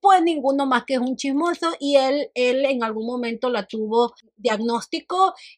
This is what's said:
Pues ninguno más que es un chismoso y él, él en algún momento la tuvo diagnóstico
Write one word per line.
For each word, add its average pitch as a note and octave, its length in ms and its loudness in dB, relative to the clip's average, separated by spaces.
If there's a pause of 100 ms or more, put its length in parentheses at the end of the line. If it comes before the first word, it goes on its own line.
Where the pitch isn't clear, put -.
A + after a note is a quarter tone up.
Pues F#4+ 200 6
ninguno C#4 440 0
más B3 200 0
que C4+ 100 -2
es B3 40 -2
un B3+ 160 -4
chismoso E4 640 -2
y C#4+ 160 0
él, C4+ 380 2
él B3 320 0
en C4 180 -2
algún A3 220 -6
momento A#3+ 440 -6
la G#3 180 -4
tuvo A3+ 460 0 (220)
diagnóstico A#3 960 -2 (240)